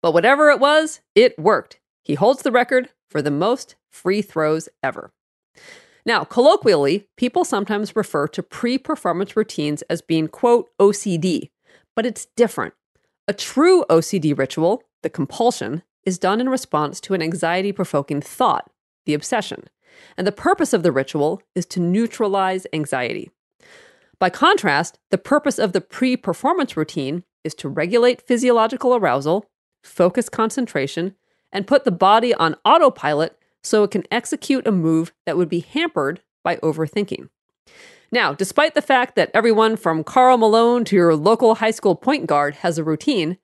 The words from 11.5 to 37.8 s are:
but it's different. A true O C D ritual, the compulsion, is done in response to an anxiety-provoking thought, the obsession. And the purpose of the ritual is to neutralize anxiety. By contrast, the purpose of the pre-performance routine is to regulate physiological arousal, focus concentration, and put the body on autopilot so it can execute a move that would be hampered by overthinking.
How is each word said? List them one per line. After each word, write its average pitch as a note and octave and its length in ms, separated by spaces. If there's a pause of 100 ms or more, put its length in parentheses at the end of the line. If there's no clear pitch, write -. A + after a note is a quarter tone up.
but A3+ 120
it's - 200 (100)
different. E3+ 380 (540)
A G3+ 40
true E4 560
O E3 120
C F#3+ 180
D D3 140
ritual, D#3+ 500 (200)
the D#3+ 80
compulsion, D3 720 (220)
is F#3 140
done G3+ 220
in B3+ 80
response D3+ 540
to G3 120
an F3 80
anxiety-provoking E3 1000
thought, - 480 (360)
the D3+ 80
obsession. - 540 (480)
And F#3 100
the G3+ 60
purpose F4 400
of F#3+ 100
the E3+ 80
ritual C#3+ 520 (120)
is F3+ 120
to - 140
neutralize F#3+ 920
anxiety. C3+ 580 (880)
By F3+ 120
contrast, F3 680 (120)
the F#3 80
purpose D4 400
of G3 140
the F#3+ 80
pre-performance B3+ 960
routine D#3 480 (200)
is D#3 120
to - 120
regulate A3 580
physiological A#3+ 680
arousal, D#3 540 (340)
focus - 440
concentration, G3 840 (380)
and G3 140
put - 180
the A#3+ 60
body G#3+ 420
on D#3+ 320
autopilot F#3 720 (260)
so G#3+ 200
it G3 60
can F#3+ 200
execute C4 560
a A3 60
move E3 400 (140)
that - 100
would F3 120
be E3+ 120
hampered F3+ 600 (220)
by F3 140
overthinking. D#3+ 720 (840)